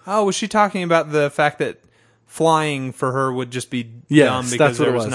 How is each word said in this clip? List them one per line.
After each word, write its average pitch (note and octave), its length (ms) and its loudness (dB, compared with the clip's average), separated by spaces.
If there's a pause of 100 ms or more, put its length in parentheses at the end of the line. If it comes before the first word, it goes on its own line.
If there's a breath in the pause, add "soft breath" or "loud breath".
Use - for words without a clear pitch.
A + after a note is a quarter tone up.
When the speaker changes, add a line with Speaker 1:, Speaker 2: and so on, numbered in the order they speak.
Speaker 1:
Oh, G#3 200 0
was F#3+ 100 0
she A3 140 -6
talking G#3 340 0
about E3 300 0
the D3 180 2
fact D3 300 0
that B2 200 -6 (460)
flying D3+ 680 0
for C3 200 -4
her C3+ 200 -2
would B2 200 -6
just B2 180 -8
be A#2 220 -6 (160)
Speaker 2:
Yes, C#3+ 200 6
Speaker 1:
dumb B2+ 220 -2
because B2 80 -2
Speaker 2:
that's C3+ 220 2
what - 60 0
Speaker 1:
there B2 80 2
Speaker 2:
it - 20 0
Speaker 1:
was A2+ 100 -2
Speaker 2:
was. G#2+ 80 -4